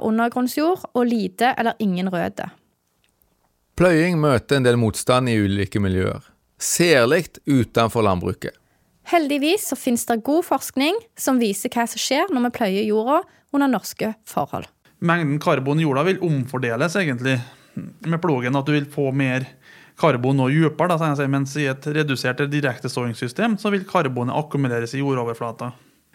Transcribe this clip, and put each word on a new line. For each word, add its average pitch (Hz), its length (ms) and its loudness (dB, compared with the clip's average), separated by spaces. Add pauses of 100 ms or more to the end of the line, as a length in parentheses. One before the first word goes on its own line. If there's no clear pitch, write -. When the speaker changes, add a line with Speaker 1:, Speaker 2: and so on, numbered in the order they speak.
Speaker 1:
undergrunnsjord 247 880 0
og 247 160 2
lite 226 480 0
eller 226 240 0
ingen 185 320 0
røtter. 180 400 -4 (1300)
Speaker 2:
Pløying 170 400 4
møter 143 380 2
en 127 80 2
del 120 100 6
motstand 123 540 2
i 110 100 2
ulike 101 400 0
miljøer, 95 400 0 (400)
særlig 156 720 4 (180)
utenfor 117 560 2
landbruket. 92 480 -2 (560)
Speaker 1:
Heldigvis 302 640 0
så 269 40 -2
finnes 240 300 -2
det 226 160 0
god 311 240 0
forskning 302 540 -2 (180)
som 254 240 0
viser 214 320 -2
hva 233 160 0
som - 100 -10
skjer 320 300 0
når 247 160 0
vi 240 140 -4
pløyer 202 260 0
jorda 226 380 2 (260)
under 277 240 2
norske - 400 -6 (160)
forhold. - 400 -6 (320)
Speaker 3:
Mengden 165 400 0
karbon 147 400 2
i 160 60 2
jorda 139 180 2
vil 185 160 0
omfordeles 131 800 -2
egentlig 131 380 0 (340)
med - 480 -6
plogen, 131 340 0
at 135 140 0
du 147 60 2
vil 143 100 0
få 143 240 -2
mer 131 380 0 (520)
karbon 135 460 4
og 135 80 2
dypere, 160 400 2
da, 156 60 0
som 160 100 0
jeg 139 80 0
sier, 139 160 0
mens 139 240 -2
i 147 140 0
et 135 160 -8 (100)
redusert 131 420 -2
eller 147 140 -2
direkte 131 400 -4
såingssystem, 131 640 -2
så 202 160 -2
vil 196 160 -4
karbonet 127 480 0
akkumuleres 127 560 -2
i 139 80 -4
jordoverflata. 120 720 -4 (440)